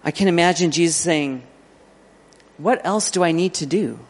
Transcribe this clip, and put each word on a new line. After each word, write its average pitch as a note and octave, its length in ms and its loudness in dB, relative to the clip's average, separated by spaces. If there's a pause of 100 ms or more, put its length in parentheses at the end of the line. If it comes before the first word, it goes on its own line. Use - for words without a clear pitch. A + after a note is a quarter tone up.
I D#3 80 -2
can G3 160 0
imagine E3+ 420 2
Jesus D#3+ 260 2
saying, C#3+ 460 -2 (1160)
"What D3 260 0
else G3+ 240 -2
do F3+ 140 0
I E3+ 80 2
need F3+ 240 0
to D#3 100 -6
do C#3 320 -2 (120)